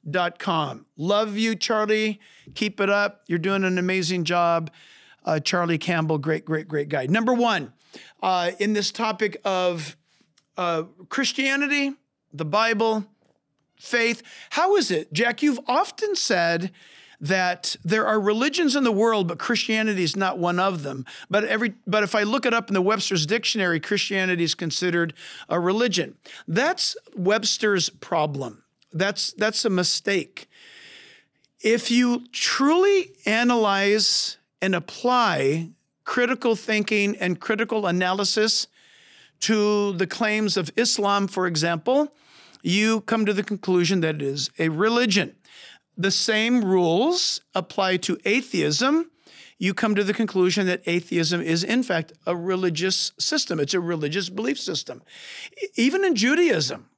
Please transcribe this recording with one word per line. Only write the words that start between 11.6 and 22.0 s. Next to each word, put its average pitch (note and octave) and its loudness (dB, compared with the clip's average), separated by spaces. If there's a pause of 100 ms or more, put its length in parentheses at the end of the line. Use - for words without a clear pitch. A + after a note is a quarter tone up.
the D#3 -6
Bible, A3 0 (720)
faith. A#3 -2 (280)
How F#4+ 2
is C#4 2
it, D#3 -4
Jack? A#3 0
You've C#4+ 2
often G4 0
said E3+ 0 (480)
that F3+ -2
there G#3+ 0
are G#3+ 2
religions C4 2
in C#4 2
the A3+ 2
world, G#3 2
but E3 -6
Christianity A3 0
is D#3+ -2
not F#3+ -2
one F3 0
of F3+ 0
them. C3+ -8 (240)
But G#3 2
every, G#3+ 0 (140)
but G#3 2